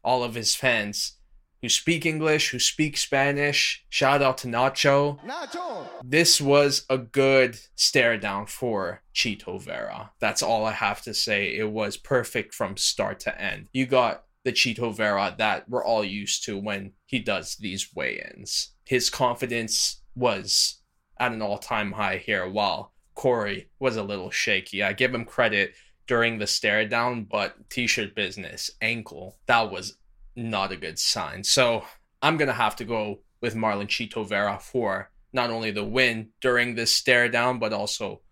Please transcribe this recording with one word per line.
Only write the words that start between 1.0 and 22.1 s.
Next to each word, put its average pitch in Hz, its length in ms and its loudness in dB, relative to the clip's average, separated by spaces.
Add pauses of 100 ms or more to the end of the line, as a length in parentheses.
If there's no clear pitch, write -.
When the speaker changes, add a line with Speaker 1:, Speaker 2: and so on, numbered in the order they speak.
Speaker 1:
who 123 80 -6
speak 165 360 2
English, 156 460 2
who 123 80 -6
speak - 380 0
Spanish. 143 920 0
Shout 139 320 4
out 110 180 4
to 123 100 -8
Nacho. 139 760 2
Speaker 2:
Nacho! 285 640 -8 (160)
Speaker 1:
This 151 380 4
was 143 500 4
a 131 80 2
good 131 600 4 (160)
stare 117 440 4
down 101 280 -4
for 98 560 -4 (120)
Chito 95 460 -4
Vera. 53 580 -10
That's 107 240 0
all 110 240 0
I 110 60 0
have 101 300 -2
to 107 120 -10
say. 101 420 0
It 107 140 -2
was 107 260 -4
perfect - 580 -2
from 98 220 -6
start - 440 -2
to - 200 -6
end. 101 320 -6
You 131 140 0
got 123 380 2 (200)
the 127 80 0
Chito 117 420 0
Vera 101 440 2
that 104 300 0
we're 120 160 -2
all 110 200 2
used 98 400 -4
to 101 140 -6
when 98 340 -6 (140)
he 131 120 -4
does 95 380 -4
these 101 380 -8
weigh-ins. - 800 -6 (100)
His 123 240 2
confidence 117 960 -2 (120)
was 107 680 0 (360)
at 120 140 0
an 110 100 -6
all-time 104 500 -4
high 98 260 -2